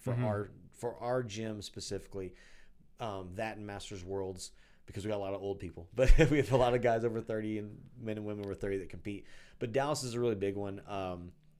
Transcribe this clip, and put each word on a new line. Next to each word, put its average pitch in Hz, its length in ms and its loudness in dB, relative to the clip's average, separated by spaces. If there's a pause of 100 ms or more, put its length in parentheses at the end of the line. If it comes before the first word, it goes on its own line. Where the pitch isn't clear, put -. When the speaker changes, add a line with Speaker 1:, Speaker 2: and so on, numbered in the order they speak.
Speaker 1:
for 127 120 -2
Speaker 2:
Mm-hmm. 120 140 0
Speaker 1:
our, 104 240 0 (260)
for 120 240 -4
our 123 220 0
gym 107 400 -4
specifically. 95 720 -8 (640)
Um, 98 380 -6
that 110 200 -4
and 107 100 -10
Masters 101 380 -10
Worlds, 95 460 -6 (360)
because 98 180 -8
we 107 60 -2
got 104 80 0
a - 40 -2
lot 98 120 -2
of 95 80 -4
old 98 180 -2
people, 87 300 -10
<laughs> - 40 -20
but 131 180 10 (180)
we 151 80 4
have 131 140 2
a 135 40 6
lot 123 180 6
of 123 80 4
guys 117 220 4
over 113 160 0
thirty 107 380 -2
and 104 180 -8 (240)
men 110 160 -4
and 104 100 -6
women 104 180 -6
over 98 100 -4
thirty 98 240 -2
that 87 120 -6
compete. 101 340 -8 (340)
But 117 140 -4
Dallas 135 300 2
is 120 120 -4
a 120 60 0
really 120 140 4
big 98 220 0
one. 101 320 -4
Um, 92 440 -4 (280)